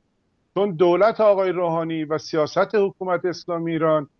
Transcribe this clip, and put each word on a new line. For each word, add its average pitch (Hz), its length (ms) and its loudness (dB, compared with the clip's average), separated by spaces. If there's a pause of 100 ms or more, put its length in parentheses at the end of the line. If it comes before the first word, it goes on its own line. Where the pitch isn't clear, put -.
(540)
چون 202 160 0
دولت 180 500 2
آقای 196 320 4
روحانی 165 520 -2
و 151 140 -4
سیاست 165 560 -2
حکومت 190 500 -2
اسلامی 165 480 -6
ایران 156 360 0 (120)